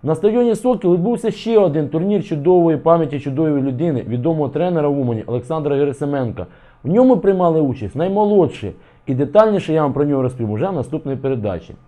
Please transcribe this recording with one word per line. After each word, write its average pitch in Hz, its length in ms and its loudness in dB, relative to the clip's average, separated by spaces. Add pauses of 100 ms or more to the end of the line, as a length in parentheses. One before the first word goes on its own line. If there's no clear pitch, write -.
На 156 120 0
стадіоні 220 400 2
«Сокіл» 196 380 0
відбувся 220 380 0
ще 220 280 2
один 156 300 0
турнір 175 340 -2
чудової 165 540 2
пам'яті 160 420 2
чудової 143 420 -2
людини, 135 460 -2
відомого 135 420 -2
тренера 156 380 0
в 143 120 0
Умані 120 280 -2
Олександра 139 480 -4
Герасименка. 135 680 -2 (380)
В 131 60 -6
ньому 247 280 4
приймали 180 440 2
участь 123 340 -4
наймолодші. 190 760 0 (340)
І 139 80 -2
детальніше 165 600 2
я 156 80 2
вам 139 120 0
про 147 120 0
нього 143 160 0
розповім 123 300 -2
уже 123 180 -2
в 190 40 -6
наступній 147 420 -6
передачі. 117 580 -6 (140)